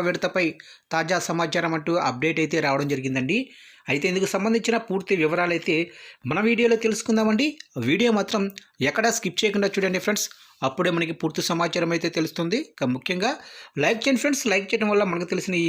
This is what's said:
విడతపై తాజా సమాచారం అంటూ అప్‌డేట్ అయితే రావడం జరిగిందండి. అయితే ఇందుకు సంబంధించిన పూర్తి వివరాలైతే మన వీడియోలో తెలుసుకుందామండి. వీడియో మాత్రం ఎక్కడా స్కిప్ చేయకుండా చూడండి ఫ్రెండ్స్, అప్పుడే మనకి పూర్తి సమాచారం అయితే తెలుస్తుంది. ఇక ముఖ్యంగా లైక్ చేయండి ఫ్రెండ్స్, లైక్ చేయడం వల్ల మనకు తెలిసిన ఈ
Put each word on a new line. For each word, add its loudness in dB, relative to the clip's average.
విడతపై 0
తాజా 2
సమాచారం 0
అంటూ -2
అప్‌డేట్ 0
అయితే 0
రావడం 0
జరిగిందండి. -2
అయితే 0
ఇందుకు 0
సంబంధించిన 2
పూర్తి -2
వివరాలైతే 2
మన 0
వీడియోలో 4
తెలుసుకుందామండి. 2
వీడియో 4
మాత్రం 0
ఎక్కడా 2
స్కిప్ -4
చేయకుండా 2
చూడండి 0
ఫ్రెండ్స్, -2
అప్పుడే 0
మనకి -2
పూర్తి -2
సమాచారం 0
అయితే -2
తెలుస్తుంది. -2
ఇక -2
ముఖ్యంగా -2
లైక్ 0
చేయండి 2
ఫ్రెండ్స్, 0
లైక్ 0
చేయడం 0
వల్ల 4
మనకు -4
తెలిసిన -2
ఈ 2